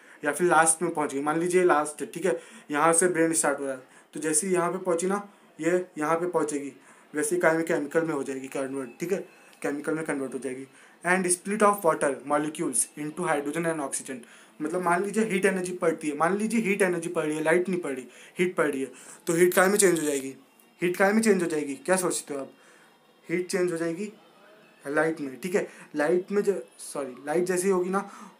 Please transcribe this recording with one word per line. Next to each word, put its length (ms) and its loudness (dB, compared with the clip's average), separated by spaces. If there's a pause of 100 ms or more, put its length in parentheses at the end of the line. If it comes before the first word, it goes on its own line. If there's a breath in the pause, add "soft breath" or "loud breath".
(240 loud breath)
या 80 0
फिर 160 2
last 340 4
में 120 -2
पहुँच 200 -2
गई, 80 -2
मान 180 0
लीजिए 240 2
last 380 2
है, 60 -8
ठीक 180 -6
है, 140 0 (320 loud breath)
यहाँ 220 4
से 140 6
brain 260 4
start 260 2
हो 60 -6
रहा 80 -4
है, 80 -12 (320 loud breath)
तो 60 -10
जैसे 280 0
ही 60 0
यहाँ 180 2
पे 80 -4
पहुँची 280 -2
ना, 200 -2 (320 loud breath)
ये 260 0 (120)
यहाँ 180 0
पे 120 -2
पहुँचेगी, 440 -2 (420 loud breath)
वैसे 220 -2
ही 60 0
काय 160 6
में 80 0
chemical 380 0
में 100 -2
हो 100 -2
जाएगी 260 -8
convert, 500 -8
ठीक 120 -4
है, 80 -2 (420 loud breath)
chemical 320 -4
में 120 -4
convert 280 -6
हो 60 -6
जाएगी। 280 -10 (360 loud breath)
And 240 2
split 360 0
of 220 4
water 240 2 (160)
molecules 560 -2 (160)
into 280 -6
hydrogen 420 -2
and 160 -2
oxygen, 340 -8 (420 loud breath)
मतलब 220 -4
मान 220 2
लीजिए 220 0
heat 200 0
energy 280 0
पड़ती 360 0
है, 80 -4
मान 200 2
लीजिए 240 0
heat 200 2
energy 280 0
पड़ 160 -2
रही 120 -2
है, 60 -4
light 260 2
नहीं 120 -2
पड़ 100 -4
रही, 140 -8 (340 loud breath)
heat 160 0
पड़ 120 2
रही 140 -2
है, 100 -8 (360 loud breath)
तो 60 0
heat 200 6
काय 140 6
में 100 2
change 220 6
हो 60 -2
जाएगी, 300 -4 (460)
Heat 160 0
काय 160 4
में 80 4
change 220 4
हो 40 0
जाएगी, 300 -4
क्या 200 0
सोचते 360 -4
हो 60 -6
आप, 140 -12 (720 soft breath)
Heat 220 -4
change 240 0
हो 60 -4
जाएगी 340 -4 (760)
Light 360 0
में, 200 -10
ठीक 140 -2
है। 120 0 (280 loud breath)
Light 360 0
में 120 2
जो, 100 2 (260)
sorry, 360 -8 (100)
light 200 0
जैसी 240 0
होगी 200 2
ना 200 -2 (300 loud breath)